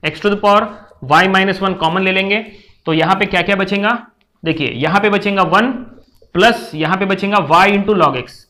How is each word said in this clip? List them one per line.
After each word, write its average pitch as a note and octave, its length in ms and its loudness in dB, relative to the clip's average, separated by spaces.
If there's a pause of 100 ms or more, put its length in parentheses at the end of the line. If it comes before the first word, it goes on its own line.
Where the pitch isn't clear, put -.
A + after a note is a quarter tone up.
x - 160 -6
to G#3 100 2
the G3+ 80 -2
power G#3 280 2 (380)
y D#3 240 4
minus F#3+ 320 0
one F#3+ 160 -2
कॉमन D#3+ 240 -2
ले F#3+ 100 0
लेंगे। F#3+ 260 0 (480)
तो E3 80 -2
यहाँ D#3+ 220 2
पे G3 100 0
क्या F#3+ 160 -2
क्या G3 140 0
बचेगा, G3+ 360 -2 (520)
देखिए D#3 300 -2
यहाँ D3+ 280 0
पे G#3+ 80 0
बचेगा G3+ 360 0
one G#3 260 0 (640)
plus A3 400 2
यहाँ D#3+ 220 -2
पे G3 80 -2
बचेगा G3 320 -2 (120)
y E3+ 200 6
into G3+ 260 2
log D3+ 220 2
x - 200 -12 (120)